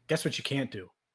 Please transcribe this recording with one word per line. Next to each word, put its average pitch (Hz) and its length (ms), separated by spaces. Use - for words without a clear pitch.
guess - 180
what 151 140
you - 60
can't 135 260
do? 92 180